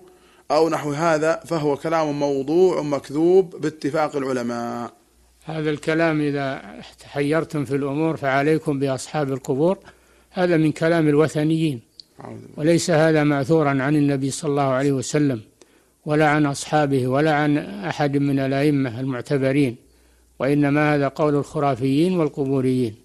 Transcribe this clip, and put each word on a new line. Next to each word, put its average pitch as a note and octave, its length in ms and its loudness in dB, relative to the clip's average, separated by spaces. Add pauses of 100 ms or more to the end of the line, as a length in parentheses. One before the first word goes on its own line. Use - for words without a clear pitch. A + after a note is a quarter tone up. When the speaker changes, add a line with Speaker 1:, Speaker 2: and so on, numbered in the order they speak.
(500)
Speaker 1:
أو D#3+ 180 4
نحو C#3+ 240 -2
هذا، D#3+ 540 0
فهو D3+ 300 0
كلام D#3+ 420 -2
موضوع D3 640 2
مكذوب E3+ 800 2
باتفاق D3+ 560 -2
العلماء. A#2+ 760 -4 (520)
Speaker 2:
هذا D#3 260 -6
الكلام: D#3+ 500 0
"إذا C#3 420 -4 (380)
تحيرتم C#3+ 640 -2
في C3 120 -4
الأمور C#3+ 400 -2
فعليكم C#3+ 640 0
بأصحاب C3+ 540 -4
القبور"، C#3+ 460 -2 (520)
هذا F3+ 260 0
من D#3 160 2
كلام E3 360 2
الوثنيين، D3+ 720 0 (400)
Speaker 1:
أعوذ A#2 140 -16
بالله. A2+ 220 -18
Speaker 2:
وليس E3 340 2
هذا D#3 340 4
مأثورا D3 440 2
عن C#3 280 0
النبي C#3 340 0
صلى D3+ 200 -6
الله C#3+ 120 0
عليه C3+ 300 2
وسلم C3+ 480 0 (680)
ولا D3+ 220 2
عن D3+ 180 2
أصحابه C#3 600 0
ولا D3 280 2
عن D3 240 0
أحد D#3+ 580 -4
من C#3+ 220 0
الأئمة C3+ 640 0
المعتبرين، C3+ 760 0 (600)
وإنما D3 560 2
هذا C#3 140 0
قول D3+ 260 0
الخرافيين C#3+ 840 0
والقبوريين C3 760 0 (100)